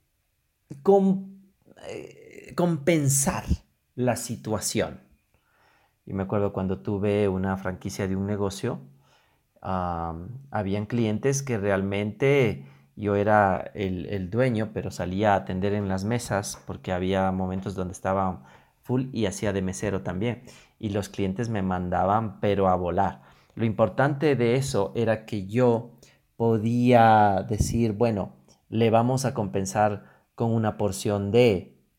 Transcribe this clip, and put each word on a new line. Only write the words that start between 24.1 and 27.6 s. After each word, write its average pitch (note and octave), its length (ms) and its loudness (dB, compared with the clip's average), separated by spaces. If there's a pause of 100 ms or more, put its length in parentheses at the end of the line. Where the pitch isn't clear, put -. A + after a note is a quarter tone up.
de A#2 200 2
eso C3 400 -2
era A#2 320 -2
que G2+ 180 -6
yo A#2 460 0 (460)
podía A2+ 1120 6
decir, A2+ 440 0